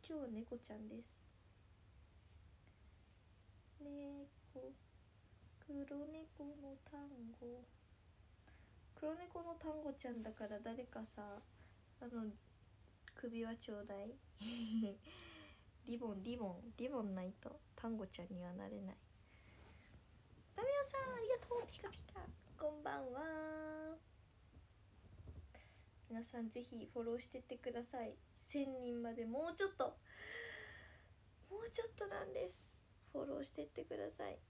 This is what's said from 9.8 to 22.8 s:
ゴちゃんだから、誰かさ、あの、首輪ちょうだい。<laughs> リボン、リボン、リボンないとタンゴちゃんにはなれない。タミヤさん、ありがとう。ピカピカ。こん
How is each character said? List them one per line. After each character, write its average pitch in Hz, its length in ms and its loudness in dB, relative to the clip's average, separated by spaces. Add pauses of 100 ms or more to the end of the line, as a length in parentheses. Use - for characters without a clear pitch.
ゴ 285 120 0
ち 269 140 -4
ゃ 240 40 2
ん 233 100 0
だ 220 100 -2
か 220 160 -2
ら、 208 120 0
誰 233 240 -2
か 226 220 -4
さ、 208 360 -6 (600)
あ 247 40 -4
の、 226 260 2 (840)
首 226 300 4
輪 226 100 4
ち 233 160 -2
ょ 208 80 2
う 208 60 -2
だ 208 180 0
い。 233 100 -2 (260)
<laughs> 220 600 6 (840)
リ 233 120 4
ボ 226 160 4
ン、 190 80 2
リ 233 140 2
ボ 226 120 4
ン、 190 280 -2
リ 254 140 4
ボ 262 120 4
ン 196 140 6
な 185 80 4
い 185 160 2
と - 220 -6 (140)
タ - 120 0
ン 226 100 4
ゴ 202 100 2
ち - 140 -4
ゃ - 40 -2
ん 208 80 -4
に 180 100 0
は 180 100 -2
な 196 140 -2
れ 202 140 0
な 190 100 0
い。 - 60 -8 (1600)
タ 415 100 4
ミ 508 60 10
ヤ 571 140 10
さ 539 140 4 (140)
ん、 - 40 2
あ 480 40 2
り 453 100 4
が 494 80 10 (100)
と 480 80 4
う。 480 120 4
ピ - 120 -8
カ 392 100 -2
ピ - 100 -6 (140)
カ。 - 140 -6 (300)
こ - 140 6
ん 196 120 -4